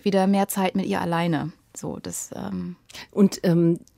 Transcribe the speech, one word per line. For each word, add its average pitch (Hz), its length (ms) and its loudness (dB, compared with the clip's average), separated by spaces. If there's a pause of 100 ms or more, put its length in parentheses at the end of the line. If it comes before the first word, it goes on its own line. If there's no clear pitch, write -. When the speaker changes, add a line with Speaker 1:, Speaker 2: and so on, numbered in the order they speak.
Speaker 1:
wieder 190 240 4
mehr 196 220 4
Zeit 190 280 0
mit 185 100 0
ihr 190 140 -2
alleine. 170 520 0 (240)
So, - 240 -10
das, - 360 -10
ähm 180 400 -8 (340)
Speaker 2:
Und, - 320 2
ähm, 170 380 4 (180)